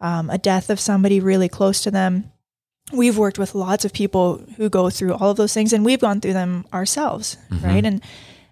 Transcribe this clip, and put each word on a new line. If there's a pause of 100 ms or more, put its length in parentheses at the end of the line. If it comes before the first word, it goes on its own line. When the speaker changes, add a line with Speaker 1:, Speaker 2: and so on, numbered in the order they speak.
Speaker 1:
um,
a
death
of
somebody
really
close
to
them. (640)
We've
worked
with
lots
of
people (120)
who
go
through
all
of
those
things,
and
we've
gone
through
them
ourselves, (140)
Speaker 2:
Mm-hmm.
Speaker 1:
right?
And, (500)